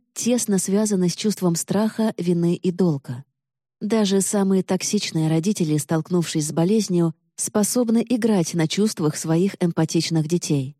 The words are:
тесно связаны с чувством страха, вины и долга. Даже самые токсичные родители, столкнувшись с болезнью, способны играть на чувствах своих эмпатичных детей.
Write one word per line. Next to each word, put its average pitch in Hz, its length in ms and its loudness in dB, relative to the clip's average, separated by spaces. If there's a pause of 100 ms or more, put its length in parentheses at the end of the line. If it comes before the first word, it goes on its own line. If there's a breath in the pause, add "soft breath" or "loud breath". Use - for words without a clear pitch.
(120)
тесно 226 460 0
связаны 196 500 0
с 165 80 -2
чувством 180 400 -2
страха, 214 640 -2
вины 175 360 0
и - 160 -2
долга. 151 540 -2 (560)
Даже 202 400 2
самые 190 420 2
токсичные 180 680 -2
родители, 165 480 0
столкнувшись 160 720 -2
с 156 40 -8
болезнью, 175 640 2 (200)
способны 226 720 0
играть 214 460 0
на 160 160 0
чувствах 185 480 0
своих 170 420 0
эмпатичных 160 720 0
детей. 147 520 -2